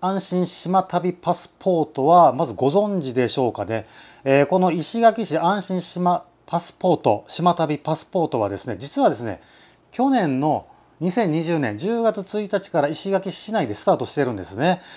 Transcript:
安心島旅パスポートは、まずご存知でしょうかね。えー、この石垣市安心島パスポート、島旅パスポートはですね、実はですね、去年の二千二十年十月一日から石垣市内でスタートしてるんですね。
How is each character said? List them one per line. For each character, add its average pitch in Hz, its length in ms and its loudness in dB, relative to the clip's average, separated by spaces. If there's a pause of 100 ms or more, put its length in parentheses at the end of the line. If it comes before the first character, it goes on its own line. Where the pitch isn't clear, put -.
安 190 180 -2
心 180 260 -2
島 180 360 0
旅 180 320 -2
パ - 180 -4
ス - 160 -6 (100)
ポ 170 260 2
ー - 20 -
ト - 180 -4
は、 160 300 8
ま 151 100 -2
ず 120 80 -6
ご 127 180 2
存 202 300 0
知 131 140 -6
で 123 140 2
し - 100 -4
ょ 127 100 2
う 104 60 -2
か 104 100 -6
ね。 107 220 -4 (360)
え 135 200 4
ー、 147 40 4
こ 185 120 2
の 180 120 4
石 175 300 -4
垣 226 240 4
市 156 140 -2
安 185 240 0
心 185 180 -6
島 175 460 -2 (180)
パ 170 160 -4
ス - 140 -14
ポ 180 200 2
ー - 40 0
ト、 107 300 0
島 170 260 2
旅 151 240 -2
パ 156 180 -4
ス - 80 -14
ポ 165 220 -2
ー - 20 -4
ト 127 100 -2
は 104 120 0
で 98 80 -6
す - 80 -12
ね、 113 120 -6
実 143 220 -8
は 247 80 6
で 139 80 0
す 113 60 -10
ね、 104 180 -8 (520)
去 262 180 0
年 160 300 0
の 143 260 -2 (340)
二 175 100 -2
千 196 200 0
二 160 120 0
十 165 160 -2
年 110 200 -2
十 226 240 -2
月 214 180 0
一 208 320 -6
日 196 180 -4
か 160 120 0
ら 143 60 0
石 160 220 -6
垣 190 220 -2
市 - 180 -10
内 202 160 0
で 104 80 -6
ス - 120 -6
タ 185 80 4
ー - 20 0
ト 127 80 -4
し - 80 -10
て 147 100 -2
る 127 120 -2
ん - 20 -8
で 92 80 -8
す 92 120 -12
ね。 175 260 0 (140)